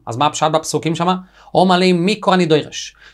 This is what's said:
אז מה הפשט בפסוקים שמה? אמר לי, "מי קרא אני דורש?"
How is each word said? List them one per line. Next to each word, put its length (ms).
אז 100
מה 100
הפשט 260
בפסוקים 420
שמה? 220
אמר 200
לי, 160
"מי 220
קרא 200
אני 120
דורש?" 500